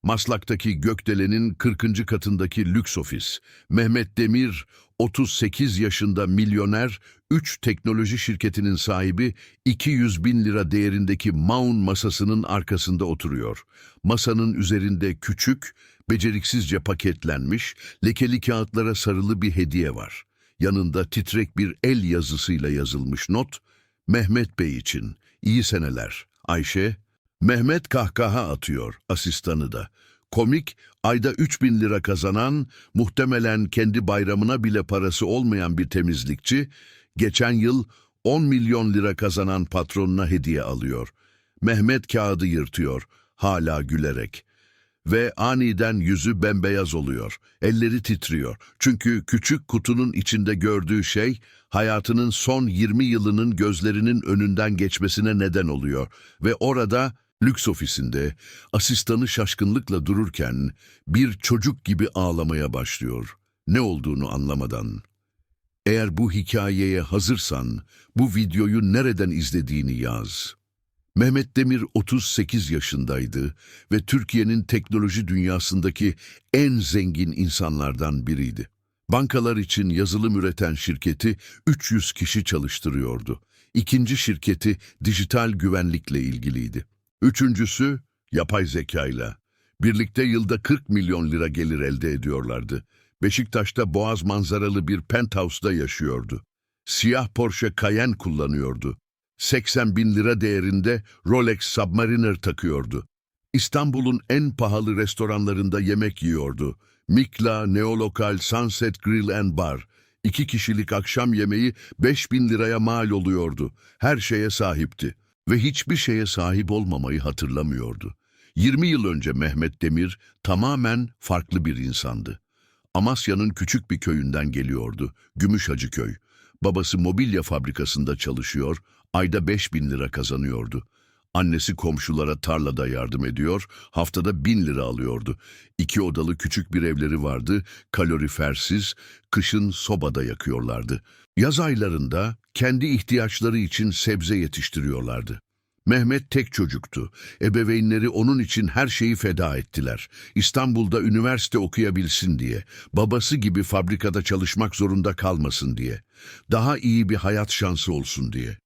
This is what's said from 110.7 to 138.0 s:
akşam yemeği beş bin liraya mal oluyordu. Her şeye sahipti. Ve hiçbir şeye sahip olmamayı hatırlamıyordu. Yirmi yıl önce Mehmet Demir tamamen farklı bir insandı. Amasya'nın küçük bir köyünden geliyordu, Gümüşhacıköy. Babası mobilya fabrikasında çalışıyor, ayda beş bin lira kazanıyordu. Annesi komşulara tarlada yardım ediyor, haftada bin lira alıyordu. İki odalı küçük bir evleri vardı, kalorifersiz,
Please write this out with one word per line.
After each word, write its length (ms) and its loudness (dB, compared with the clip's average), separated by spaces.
akşam 400 0
yemeği 400 2
beş 320 2
bin 180 4
liraya 300 2
mal 300 2
oluyordu. 640 0
Her 200 2
şeye 320 0
sahipti. 640 -2
Ve 100 4
hiçbir 360 0
şeye 300 0
sahip 460 0
olmamayı 480 0
hatırlamıyordu. 960 -4
Yirmi 320 4
yıl 180 2
önce 280 -2
Mehmet 480 -2
Demir 380 0
tamamen 640 0
farklı 460 -2
bir 120 -2
insandı. 640 -6
Amasya'nın 560 0
küçük 420 -4
bir 80 -2
köyünden 520 -2
geliyordu, 640 -4
Gümüşhacıköy. 800 -2
Babası 340 0
mobilya 440 2
fabrikasında 720 -4
çalışıyor, 640 -4
ayda 340 2
beş 260 -2
bin 160 -2
lira 220 -4
kazanıyordu. 760 -4
Annesi 420 2
komşulara 640 -2
tarlada 480 -2
yardım 380 -4
ediyor, 400 -2
haftada 540 -2
bin 200 4
lira 180 -2
alıyordu. 540 -4
İki 240 0
odalı 360 0
küçük 360 -4
bir 100 2
evleri 400 0
vardı, 400 -2
kalorifersiz, 1040 0